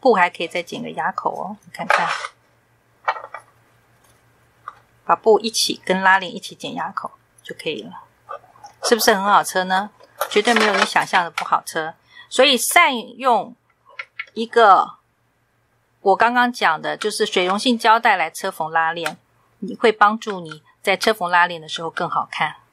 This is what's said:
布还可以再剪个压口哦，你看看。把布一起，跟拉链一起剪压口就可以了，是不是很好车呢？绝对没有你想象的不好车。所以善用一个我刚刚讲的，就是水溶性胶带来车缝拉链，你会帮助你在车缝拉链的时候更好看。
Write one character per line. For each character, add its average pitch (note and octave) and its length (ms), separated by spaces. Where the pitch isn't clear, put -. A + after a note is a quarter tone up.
布 B3 140
还 F3+ 140
可 - 140
以 E3 60
再 F3+ 120
剪 - 220
个 D#3+ 60
压 E3 240
口 - 200
哦， G#3 300
你 - 80
看 - 160
看。 F3+ 180
把 F3 100
布 G#3+ 240
一 A3+ 100
起， - 360
跟 F#3 160
拉 F#3+ 180
链 F3+ 160
一 - 20
起 - 160
剪 D#3 200
压 E3+ 180
口 - 200
就 - 140
可 - 140
以 G#2+ 140
了， - 200
是 - 120
不 A3 40
是 A3 140
很 F#3+ 100
好 G3 180
车 F#3 220
呢？ F#3 280
绝 G#3 120
对 A#3 120
没 A3 120
有 G#3 100
你 F#3+ 60
想 E3 260
象 F#3 160
的 E3 80
不 - 140
好 - 200
车。 D#3+ 280
所 - 160
以 C#4 140
善 D#4+ 360
用 A#3 380
一 A3+ 120
个 A3 500
我 G3 160
刚 A#3 160
刚 B3 180
讲 E3 300
的， D3+ 160
就 G#3 120
是 G#3 160
水 F#3+ 200
溶 F#3 120
性 A#3 220
胶 A3+ 180
带 A#3 200
来 E3 120
车 - 220
缝 D#3 180
拉 D#3+ 220
链， E3+ 260
你 G3+ 140
会 A3+ 160
帮 G#3+ 300
助 G3 220
你 D#3 200
在 F#3+ 160
车 A3 160
缝 F3+ 160
拉 F3 180
链 E3+ 140
的 D#3 80
时 - 120
候 E3 80
更 D#3+ 200
好 - 200
看。 - 260